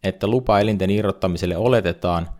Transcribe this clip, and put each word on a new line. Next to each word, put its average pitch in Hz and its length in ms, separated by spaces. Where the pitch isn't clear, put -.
että 95 220
lupa 113 340
elinten 101 300
irrottamiselle 92 640
oletetaan 90 720